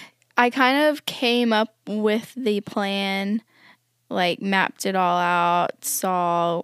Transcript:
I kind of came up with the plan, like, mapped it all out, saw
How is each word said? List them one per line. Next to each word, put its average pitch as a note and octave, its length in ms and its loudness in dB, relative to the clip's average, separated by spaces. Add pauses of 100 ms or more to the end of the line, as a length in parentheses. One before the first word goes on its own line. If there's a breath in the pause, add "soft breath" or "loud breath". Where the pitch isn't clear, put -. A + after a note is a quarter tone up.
(360 loud breath)
I B3 140 4
kind C4+ 400 4
of D4 160 -4
came A#3+ 480 0
up A3 200 0 (120)
with G#3+ 500 -2
the G#3 240 0
plan, G3 800 -4 (720 soft breath)
like, F3+ 320 -2
mapped G3 420 -2
it G3 100 -2
all F3+ 240 2
out, F3 680 0
saw E3+ 760 -2